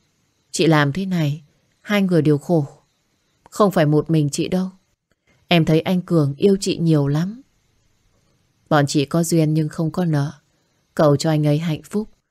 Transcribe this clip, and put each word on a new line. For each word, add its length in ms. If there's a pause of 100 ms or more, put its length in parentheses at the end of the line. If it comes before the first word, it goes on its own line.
(520)
Chị 160
làm 260
thế 120
này, 380 (380)
hai 200
người 200
đều 160
khổ. 280 (840)
Không 220
phải 140
một 240
mình 200
chị 180
đâu." 220 (800)
Em 140
thấy 160
anh 200
Cường 360
yêu 220
chị 180
nhiều 300
lắm. 340 (1300)
Bọn 180
chị 180
có 180
duyên 300
nhưng 160
không 220
có 140
nợ. 260 (640)
Cầu 220
cho 120
anh 180
ấy 120
hạnh 240
phúc. 260 (220)